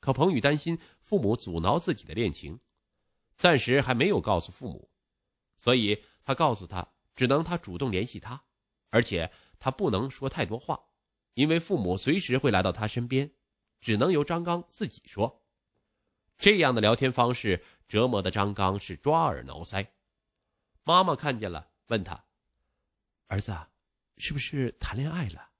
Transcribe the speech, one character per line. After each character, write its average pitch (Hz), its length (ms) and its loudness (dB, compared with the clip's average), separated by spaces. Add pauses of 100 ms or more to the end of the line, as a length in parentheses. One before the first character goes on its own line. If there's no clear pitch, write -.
可 139 120 0
彭 156 200 4
宇 131 80 2
担 147 180 4
心 165 200 -4 (220)
父 202 200 0
母 110 160 2
阻 82 240 -4
挠 101 180 2
自 170 160 -2
己 - 100 -16
的 - 80 -14
恋 104 200 -2
情， - 280 -14 (760)
暂 170 220 6
时 123 220 2
还 123 140 0
没 143 140 2
有 170 120 2
告 95 180 0
诉 - 140 -6
父 127 160 -14
母， - 220 -16 (680)
所 120 180 2
以 104 280 2 (220)
他 135 100 -2
告 139 200 2
诉 98 120 -14
他， 90 200 -8 (280)
只 131 120 0
能 139 160 2
他 170 140 -4
主 90 220 -8
动 135 120 -2
联 98 160 -2
系 - 120 -12
他， 120 240 -14 (480)
而 117 120 4
且 87 300 -4 (260)
他 - 120 -2
不 156 200 -2
能 110 200 0
说 135 180 -8
太 135 160 -4
多 104 140 -8
话， 139 220 -6 (540)
因 139 140 4
为 165 120 4
父 170 180 -2
母 90 180 0
随 151 220 0
时 127 180 -2
会 135 140 2
来 92 140 0
到 95 80 0
他 107 140 -6
身 120 200 -6
边， 135 240 -2 (500)
只 110 160 -2
能 135 160 2
由 147 120 2
张 170 180 -4
刚 175 260 -4
自 - 200 -8
己 - 160 -16
说。 - 400 -6 (920)
这 202 220 6
样 139 160 4
的 113 60 2
聊 107 160 6
天 131 160 0
方 120 200 2
式 101 320 -2 (220)
折 113 220 2
磨 110 120 0
的 95 80 -2
张 101 240 0
刚 98 260 0
是 92 180 -10
抓 156 260 2
耳 107 220 -2
挠 147 180 -12
腮。 98 240 -6 (960)
妈 180 220 6
妈 170 100 2
看 135 240 -2
见 104 120 -6
了， 78 200 -12 (160)
问 110 160 0
他 - 220 -12 (1040)
：“儿 98 120 -2
子 104 120 -6
啊， 85 180 -10 (460)
是 - 160 -6
不 143 60 -6
是 135 320 -4 (100)
谈 - 160 -6
恋 139 140 -4
爱 160 180 -4
了？” 78 320 -16